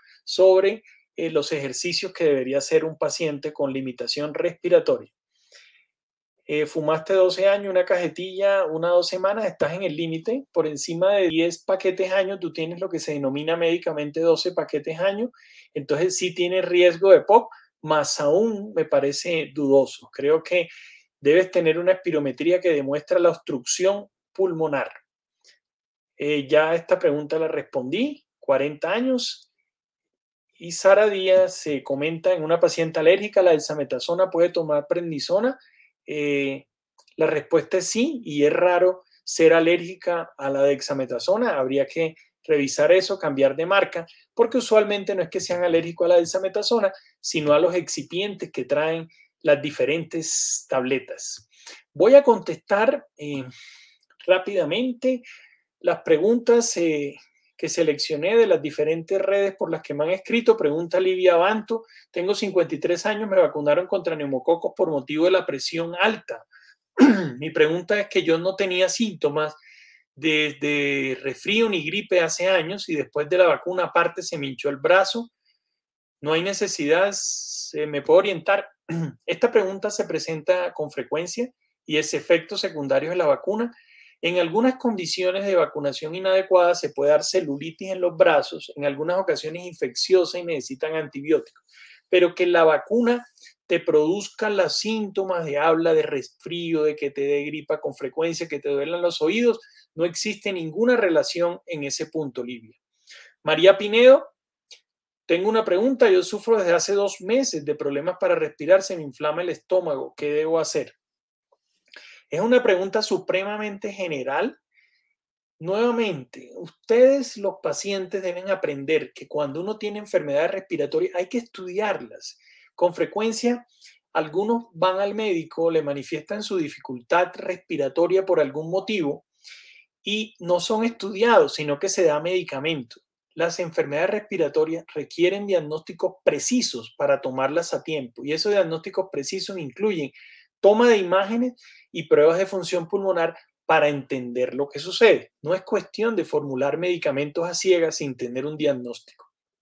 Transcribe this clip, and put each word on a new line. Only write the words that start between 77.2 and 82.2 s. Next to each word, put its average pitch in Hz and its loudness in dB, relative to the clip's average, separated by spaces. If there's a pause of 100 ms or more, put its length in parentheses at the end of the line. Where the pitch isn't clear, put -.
me 143 -4
puede 156 6
orientar? 196 0 (200)
<clears throat> 165 -8
Esta 175 0
pregunta 196 0
se - -4
presenta 165 -2
con 151 -8
frecuencia 175 -6 (360)
y 151 -2
es 151 -2
efectos 165 0